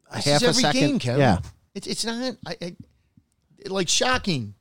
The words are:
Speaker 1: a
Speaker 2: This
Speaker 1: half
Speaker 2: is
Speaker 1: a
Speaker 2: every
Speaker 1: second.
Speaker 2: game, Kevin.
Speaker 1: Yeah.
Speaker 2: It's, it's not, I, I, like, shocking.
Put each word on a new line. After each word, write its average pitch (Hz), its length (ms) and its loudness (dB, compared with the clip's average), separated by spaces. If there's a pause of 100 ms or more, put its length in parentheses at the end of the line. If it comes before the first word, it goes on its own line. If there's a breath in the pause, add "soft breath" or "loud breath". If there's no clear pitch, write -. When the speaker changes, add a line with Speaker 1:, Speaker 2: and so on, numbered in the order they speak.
(120)
Speaker 1:
a - 40 -10
Speaker 2:
This - 100 -4
Speaker 1:
half 143 120 4
Speaker 2:
is 220 60 2
Speaker 1:
a 247 60 4
Speaker 2:
every 247 120 2
Speaker 1:
second. 151 200 4
Speaker 2:
game, 240 180 2
Kevin. 123 220 0
Speaker 1:
Yeah. 107 180 4 (360)
Speaker 2:
It's, 196 120 -12
it's - 180 -4
not, 233 300 -4 (120)
I, 175 140 -8
I, 170 140 -10 (920)
like, 190 220 -2
shocking. 175 720 0